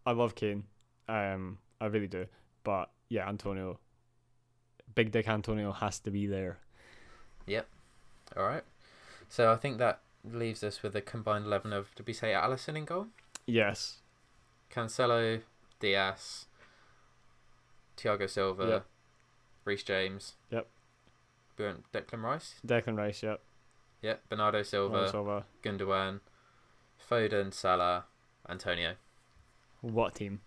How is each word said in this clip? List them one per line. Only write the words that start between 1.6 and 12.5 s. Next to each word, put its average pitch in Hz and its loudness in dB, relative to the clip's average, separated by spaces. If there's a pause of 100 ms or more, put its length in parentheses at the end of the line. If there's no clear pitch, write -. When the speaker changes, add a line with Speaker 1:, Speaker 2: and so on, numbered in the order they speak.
Speaker 1:
I 113 -2
really 107 0
do. 90 -6 (380)
But 98 -2 (180)
yeah, 98 -2
Antonio, 95 -6 (1160)
Big 113 4
Dick 110 2
Antonio 107 0
has 101 -4
to 107 -6
be 101 0
there. 95 -4 (880)
Speaker 2:
Yep. - -2 (720)
All 95 2
right. 123 0 (640)
So 113 6
I 110 6
think 120 -4
that 117 2 (300)
leaves 113 -4
us 104 -4
with 101 -4
a 104 0
combined 104 -2
eleven 104 0
of, 101 -4
did 104 -16
we 117 -6
say 110 0
Alisson 127 0